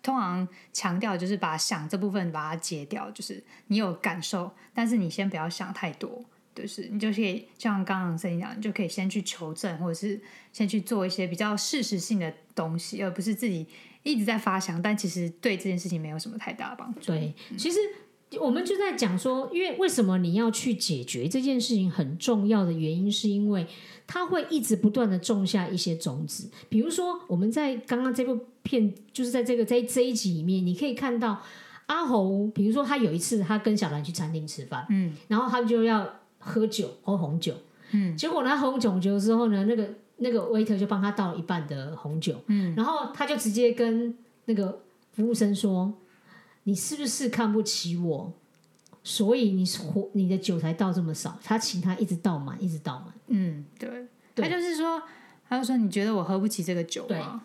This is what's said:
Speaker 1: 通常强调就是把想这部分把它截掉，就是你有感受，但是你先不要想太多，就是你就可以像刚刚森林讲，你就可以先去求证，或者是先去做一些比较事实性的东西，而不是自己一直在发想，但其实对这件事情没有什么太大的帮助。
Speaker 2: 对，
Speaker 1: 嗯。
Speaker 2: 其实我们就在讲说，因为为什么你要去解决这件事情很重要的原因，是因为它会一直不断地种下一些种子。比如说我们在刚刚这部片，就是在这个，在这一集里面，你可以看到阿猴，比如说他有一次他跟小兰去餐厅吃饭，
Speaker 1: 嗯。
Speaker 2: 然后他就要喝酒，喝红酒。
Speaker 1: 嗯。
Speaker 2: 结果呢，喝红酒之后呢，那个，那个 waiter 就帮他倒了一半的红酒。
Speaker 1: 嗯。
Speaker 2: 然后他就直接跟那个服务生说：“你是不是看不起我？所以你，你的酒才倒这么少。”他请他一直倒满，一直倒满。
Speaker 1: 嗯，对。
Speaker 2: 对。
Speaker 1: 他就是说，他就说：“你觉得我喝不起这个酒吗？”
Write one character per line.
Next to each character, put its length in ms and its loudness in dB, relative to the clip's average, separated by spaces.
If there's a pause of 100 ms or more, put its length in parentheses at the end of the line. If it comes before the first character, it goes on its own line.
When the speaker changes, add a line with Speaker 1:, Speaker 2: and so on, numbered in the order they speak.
Speaker 1:
通 140 0
常 300 0 (260)
强 280 0
调 160 0
就 100 -2
是 80 0
把 220 -2
想 320 -2
这 80 -4
部 140 -2
分 200 -2
把 200 -6
它 60 -4
截 280 -6
掉， 280 -8
就 100 -14
是 200 -12 (260)
你 80 2
有 180 0
感 280 -2
受， 260 -4 (240)
但 160 0
是 80 2
你 140 2
先 180 -2
不 60 -2
要 160 -4
想 240 -8
太 200 -6
多， 300 -10 (300)
就 100 -10
是 280 -10
你 80 -2
就 120 0
可 80 0
以 280 -2 (100)
像 260 0
刚 180 0
刚 140 -2
森 140 -4
林 80 -2
讲， 180 -6
你 60 -8
就 80 -2
可 140 -2
以 40 -2
先 220 -2
去 120 -2
求 300 -8
证， 280 -4
或 80 -2
者 60 -2
是 260 -4 (320)
先 160 0
去 120 2
做 240 0
一 60 -2
些 160 -2
比 80 -4
较 220 -2
事 260 -2
实 160 0
性 220 0
的 120 -2 (220)
东 240 -2
西， 240 -6
而 100 -2
不 80 -6
是 140 -2
自 140 -2
己 180 -2 (380)
一 120 0
直 80 2
在 140 2
发 220 2
想， 200 -2
但 160 2
其 120 -2
实 200 -2 (120)
对 160 2
这 80 -8
件 120 0
事 120 -4
情 120 -2
没 100 -6
有 60 -8
什 140 -8
么 80 -10
太 140 -8
大 180 -8
的 60 -12
帮 180 -10
助。 60 -10
Speaker 2:
对， 340 -2 (160)
Speaker 1:
嗯。 80 -10
Speaker 2:
其 100 -2
实 100 2 (600)
我 80 2
们 160 2
就 140 0
在 160 0
讲 240 0
说， 340 -2
因 80 0
为 180 -2
为 100 4
什 160 4
么 140 4
你 160 2
要 180 4
去 200 0
解 300 -2
决 240 -4
这 160 0
件 180 2
事 140 0
情 160 4
很 260 -2
重 300 2
要 180 4
的 80 2
原 240 0
因， 140 2
是 180 0
因 200 2
为 180 0 (400)
它 180 -4
会 240 0
一 120 2
直 160 2
不 120 4
断 220 4
地 80 2
种 260 2
下 220 2
一 100 -4
些 200 0
种 300 -4
子。 220 -10 (200)
比 100 2
如 100 2
说 380 -2
我 80 -2
们 160 2
在 260 0
刚 280 -2
刚 100 0
这 100 0
部 220 -2 (160)
片， 320 2 (180)
就 100 -4
是 80 0
在 140 2
这 120 2
个， 80 4
在 180 4
这 180 0
一 140 4
集 180 0
里 100 -2
面， 220 2
你 100 2
可 120 -2
以 80 -2
看 240 0
到 240 0 (440)
阿 200 0
猴， 480 2
比 100 2
如 80 4
说 100 2
他 140 2
有 160 4
一 60 0
次 220 2
他 180 2
跟 180 4
小 140 0
兰 120 -2
去 80 -4
餐 220 -4
厅 140 -4
吃 180 -10
饭， 240 -8
Speaker 1:
嗯。 260 2 (140)
Speaker 2:
然 100 4
后 120 2
他 120 2
就 220 4
要 360 2 (180)
喝 280 0
酒， 360 -4
喝 160 0
红 200 0
酒。 160 -2 (360)
Speaker 1:
嗯。 260 2
Speaker 2:
结 140 -2
果 120 0
呢， 140 4
喝 140 2
红 100 -2
酒 400 4
之 140 4
后 140 4
呢， 180 2
那 100 4
个， 180 -2 (240)
那 120 0
个 120 4
waiter 360 2
就 80 2
帮 160 0
他 100 2
倒 200 0
了 60 -4
一 40 -6
半 240 -2
的 300 -8
红 220 -6
酒。 280 -2
Speaker 1:
嗯。 300 2
Speaker 2:
然 100 2
后 260 -2
他 140 -2
就 100 0
直 160 0
接 200 4
跟 440 2 (300)
那 80 2
个 260 0 (300)
服 180 2
务 60 4
生 180 4
说 400 2 (680)
：“你 100 0
是 240 -2
不 80 -4
是 240 0
看 240 2
不 80 4
起 360 -2
我？ 360 -2 (720)
所 320 2
以 160 4
你， 140 4 (480)
你 160 4
的 100 2
酒 220 0
才 120 0
倒 200 2
这 100 2
么 100 0
少。” 300 -6
他 160 0
请 220 -2
他 160 0
一 80 0
直 100 0
倒 240 0
满， 240 -6
一 60 0
直 100 -2
倒 260 -8
满。 80 -18 (140)
Speaker 1:
嗯， 380 0 (120)
对。 120 -8 (480)
Speaker 2:
对。 120 2
Speaker 1:
他 0 -
就 140 0
是 140 -2
说， 260 -2 (460)
他 100 0
就 60 -2
说 120 2
：“你 140 4
觉 140 0
得 100 2
我 80 2
喝 160 0
不 80 2
起 160 -2
这 100 -2
个 120 0
酒 240 -6
吗？” 360 -6